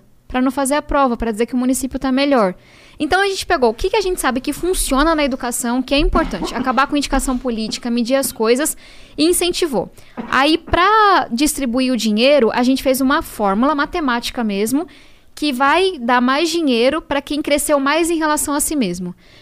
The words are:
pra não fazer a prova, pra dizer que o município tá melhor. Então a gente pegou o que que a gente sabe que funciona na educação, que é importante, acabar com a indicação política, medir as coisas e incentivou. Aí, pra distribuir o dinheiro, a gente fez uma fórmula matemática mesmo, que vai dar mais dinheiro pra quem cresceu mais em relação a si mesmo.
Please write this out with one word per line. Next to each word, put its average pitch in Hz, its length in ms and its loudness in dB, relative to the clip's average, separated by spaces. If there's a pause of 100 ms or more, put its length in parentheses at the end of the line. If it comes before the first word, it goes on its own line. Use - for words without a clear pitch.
(260)
pra 254 160 -2
não 262 80 2
fazer 269 260 -2
a 294 60 0
prova, 262 360 0
pra 233 140 -4
dizer 226 160 -2
que - 60 -12
o 254 40 0
município 254 420 -2
tá 262 140 -2
melhor. 262 420 2 (420)
Então 339 240 0
a 403 60 2
gente 392 180 -4
pegou 254 260 2
o - 20 -2
que 370 160 -2
que 453 80 0
a 427 40 2
gente 370 200 -4
sabe 262 180 -2
que 285 140 -6
funciona 330 600 0
na 302 120 0
educação, 247 560 -4
que 254 120 -4
é 277 60 2
importante, 320 560 0
acabar 262 320 0
com 294 80 -4
a - 20 2
indicação 269 400 -2
política, 226 540 -6
medir 240 240 0
as 269 160 0
coisas 247 460 0 (400)
e 294 80 2
incentivou. 349 680 -2 (400)
Aí, 311 260 2
pra 381 720 4
distribuir 254 640 0
o 254 60 0
dinheiro, 226 560 4
a 247 100 2
gente 262 180 2
fez 269 200 2
uma 277 200 2
fórmula 226 540 0
matemática 277 720 -4
mesmo, 220 420 -2 (500)
que 294 160 -2
vai 302 460 2
dar 247 200 2
mais 269 300 2
dinheiro 285 500 2
pra 285 220 -4
quem 294 220 -4
cresceu 294 360 0
mais 311 300 0
em 339 80 0
relação 302 380 -2
a 302 40 -2
si 302 160 -4
mesmo. 180 380 -4 (280)